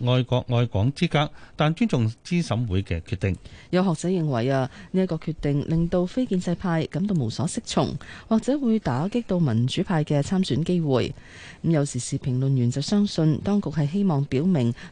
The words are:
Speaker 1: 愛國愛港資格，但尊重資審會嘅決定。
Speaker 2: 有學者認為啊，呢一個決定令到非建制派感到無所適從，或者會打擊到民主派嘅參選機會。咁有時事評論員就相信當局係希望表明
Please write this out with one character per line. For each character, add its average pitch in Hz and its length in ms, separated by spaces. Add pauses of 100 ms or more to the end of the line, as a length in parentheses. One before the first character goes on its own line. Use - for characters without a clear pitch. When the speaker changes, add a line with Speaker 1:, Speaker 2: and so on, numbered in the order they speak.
Speaker 1:
愛 127 200
國 123 240
愛 120 180
港 110 260
資 170 160
格， 147 220 (240)
但 151 180
尊 233 140
重 117 260 (140)
資 175 180
審 117 220
會 95 160
嘅 85 200
決 - 120
定。 95 220 (340)
Speaker 2:
有 175 140
學 185 100
者 170 140
認 185 160
為 127 260
啊， 131 180 (220)
呢 185 100
一 190 60
個 175 120
決 180 220
定 143 280
令 165 180
到 180 180
非 254 220
建 185 140
制 180 160
派 165 300
感 185 200
到 208 80
無 123 160
所 - 160
適 - 200
從， - 300 (300)
或 220 140
者 269 180
會 226 220
打 143 280
擊 240 200
到 185 100
民 120 300
主 175 160
派 160 180
嘅 151 180
參 185 240
選 139 200
機 180 160
會。 131 340 (500)
咁 165 60
有 147 140
時 131 160
事 - 180
評 131 220
論 135 160
員 120 120
就 131 140
相 202 240
信 156 380
當 202 160
局 165 100
係 147 180
希 196 140
望 151 220
表 135 180
明 135 320 (180)